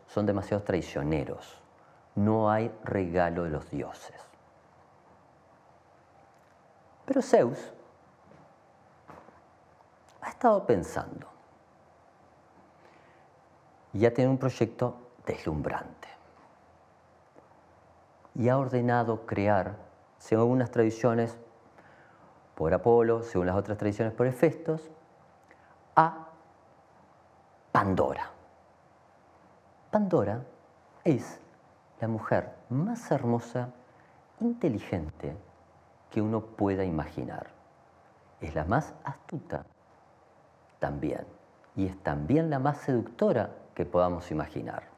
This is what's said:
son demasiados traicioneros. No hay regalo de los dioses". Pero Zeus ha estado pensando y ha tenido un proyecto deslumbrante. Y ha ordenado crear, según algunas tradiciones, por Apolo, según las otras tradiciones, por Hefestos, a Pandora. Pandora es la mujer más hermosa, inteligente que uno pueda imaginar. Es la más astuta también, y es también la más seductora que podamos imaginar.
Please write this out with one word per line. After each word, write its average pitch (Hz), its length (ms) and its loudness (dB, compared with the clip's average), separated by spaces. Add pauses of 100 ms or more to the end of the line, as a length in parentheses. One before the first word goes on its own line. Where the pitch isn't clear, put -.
son 104 200 0
demasiados 101 380 0
traicioneros. - 960 -4 (540)
No 107 360 4
hay 113 240 2 (100)
regalo 87 600 0
de 82 60 -4
los 73 200 -6
dioses". - 560 -10 (2750)
Pero 277 160 0
Zeus 143 520 2 (2500)
ha - 80 -8
estado 214 360 4
pensando - 640 -2 (2750)
y 101 140 2
ha 123 80 4
tenido 131 160 4
un 131 80 2
proyecto 123 580 0 (300)
deslumbrante. - 840 -6 (2250)
Y - 140 2
ha 127 80 4
ordenado 120 680 0
crear, 101 500 2 (400)
según 113 280 2
algunas 123 260 2
tradiciones, 117 680 2 (1160)
por 80 180 0
Apolo, 117 500 4
según 92 240 0
las 90 100 2
otras 101 200 -2
tradiciones, 104 380 0
por 123 120 2
Hefestos, 156 640 0 (1040)
a 160 320 4 (1400)
Pandora. 92 600 0 (1600)
Pandora 135 520 2 (640)
es 127 360 0 (600)
la 110 80 -2
mujer 104 460 0 (160)
más 190 400 -2
hermosa, 120 580 0 (720)
inteligente 101 960 -4 (720)
que 110 120 0
uno 110 180 0
pueda 98 440 0
imaginar. 78 640 -6 (920)
Es 78 140 -10
la 76 100 -2
más 123 300 0 (100)
astuta - 600 -10 (1120)
también, 71 480 -6 (500)
y 98 100 -2
es - 160 -8
también 78 460 0
la 147 100 -2
más 143 200 -2
seductora 127 720 0 (240)
que 87 100 -2
podamos 87 460 0
imaginar. - 680 -8